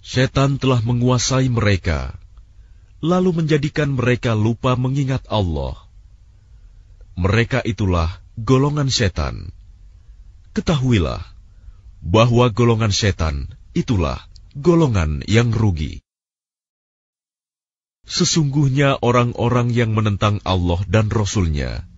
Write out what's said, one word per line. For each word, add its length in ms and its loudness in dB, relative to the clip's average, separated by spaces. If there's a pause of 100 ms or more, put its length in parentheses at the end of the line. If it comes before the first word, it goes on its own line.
Setan 560 0
telah 240 0
menguasai 640 0
mereka, 720 -2 (800)
lalu 400 0
menjadikan 560 0
mereka 400 0
lupa 400 0
mengingat 560 -2
Allah. 480 -2 (1400)
Mereka 480 0
itulah 480 0 (240)
golongan 560 2
setan. 640 -4 (1040)
Ketahuilah 640 0 (800)
bahwa 480 4
golongan 400 2
setan 560 -2 (320)
itulah 480 -2 (320)
golongan 720 2
yang 240 2
rugi. 480 -2 (2000)
Sesungguhnya 960 0
orang-orang 720 0
yang 240 0
menentang 480 0
Allah 480 0
dan 240 2
Rasul-Nya 720 -2 (120)